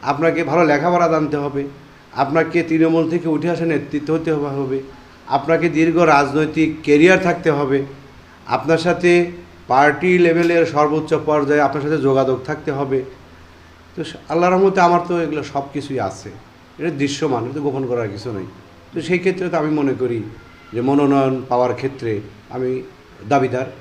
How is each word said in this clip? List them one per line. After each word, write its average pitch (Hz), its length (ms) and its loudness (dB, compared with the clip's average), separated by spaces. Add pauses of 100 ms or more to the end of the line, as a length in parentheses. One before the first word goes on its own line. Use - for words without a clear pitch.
আপনাকে 151 380 0 (100)
ভালো 165 120 4 (100)
লেখাপড়া 170 420 2
জানতে 151 300 -2
হবে, 139 180 -4 (600)
আপনাকে 160 360 0 (100)
তৃণমূল 160 440 4
থেকে 165 160 -2
উঠে 151 260 -2
আসা 165 180 -2
নেতৃত্ব 143 440 -4
হতে 160 180 -2
হবে, 143 160 -4 (100)
হবে, 135 180 -2 (580)
আপনাকে 156 320 2
দীর্ঘ 160 280 2 (180)
রাজনৈতিক 151 560 0 (160)
ক্যারিয়ার 160 400 6
থাকতে 175 320 0
হবে, 139 200 0 (800)
আপনার 160 300 2
সাথে 175 240 2 (600)
পার্টি 147 400 4 (140)
লেভেলের 170 400 4 (100)
সর্বোচ্চ 151 360 0 (180)
পর্যায়ে 147 380 2
আপনার 139 200 -2
সাথে 151 120 0 (100)
যোগাযোগ 131 300 2 (100)
থাকতে 151 300 -6
হবে। 135 200 -2 (960)
তো 175 100 -10
স-, - 140 -16 (140)
আল্লাহর 175 220 2
রহমতে 190 340 4
আমার 175 200 4
তো 180 60 -2 (100)
এগুলো 151 180 -4 (100)
সব 139 120 -4 (100)
কিছুই 135 340 -6
আছে, 98 220 -12 (480)
এটা 160 120 -4 (100)
দৃশ্যমান, 143 440 -2
এটা 131 140 -10
তো 147 80 -8
গোপন 135 240 -4
করার 120 240 -2
কিছু 101 220 -10
নেই। 92 100 -8 (460)
তো - 40 -8 (120)
সেই 175 160 0
ক্ষেত্রে 185 280 -2
তো 175 100 -2
আমি 151 80 -2 (100)
মনে 139 220 0
করি 120 160 -2 (560)
যে 113 140 -2
মনোনয়ন 139 460 2 (160)
পাওয়ার 123 300 2
ক্ষেত্রে 131 320 -6 (420)
আমি 127 160 -4 (600)
দাবিদার। 131 380 0 (120)